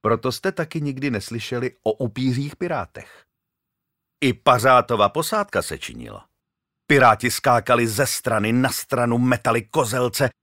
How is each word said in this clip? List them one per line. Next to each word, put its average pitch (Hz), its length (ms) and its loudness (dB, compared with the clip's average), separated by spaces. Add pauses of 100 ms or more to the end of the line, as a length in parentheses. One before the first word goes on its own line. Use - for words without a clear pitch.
Proto 113 300 -2
jste 190 200 -6
taky 160 300 -6
nikdy 139 300 -4
neslyšeli 117 720 -6
o 110 80 0
upířích 131 640 -4
pirátech. - 680 -10 (1000)
I 127 100 2
Pařátova 120 760 4
posádka 202 520 -2
se 78 160 -8
činila. - 480 -16 (640)
Piráti 123 440 6
skákali 120 560 2
ze 110 180 0
strany 110 480 -2
na 123 160 2
stranu, 120 480 -2
metali 120 440 0
kozelce, 123 680 -2 (140)